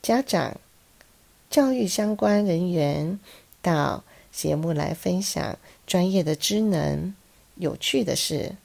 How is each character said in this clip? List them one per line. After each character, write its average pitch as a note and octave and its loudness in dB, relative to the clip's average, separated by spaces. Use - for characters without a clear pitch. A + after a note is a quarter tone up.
家 A#3+ 2
长、 E3 -2
教 C4+ 4
育 A#3+ 0
相 G#3 0
关 G#3 4
人 F3 0
员 D#3 0
到 D3+ 0
节 D#3 -2
目 E3 -2
来 D3+ 0
分 F3+ -2
享 - -4
专 F#3 2
业 F#3+ 2
的 D#3 0
知 G#3 0
能、 E3 0
有 E3 -4
趣 - -2
的 - -2
事。 D#3 -4